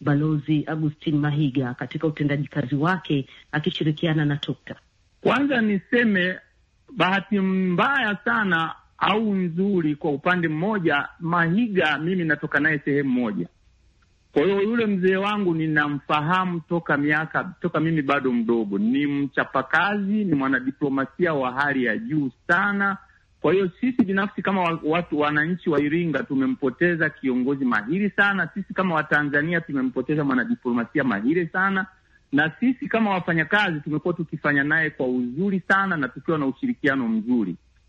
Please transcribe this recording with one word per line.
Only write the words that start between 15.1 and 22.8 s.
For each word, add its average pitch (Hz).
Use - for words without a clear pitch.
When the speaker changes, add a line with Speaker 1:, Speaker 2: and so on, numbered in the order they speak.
Speaker 2:
wangu 196
ninamfahamu 156
toka 165
miaka, 151
toka 165
mimi 160
bado 135
mdogo. 113
Ni 131
mchapakazi, 165
ni 160
mwanadiplomasia 135
wa 131
hali 135
ya 110
juu 135
sana. 196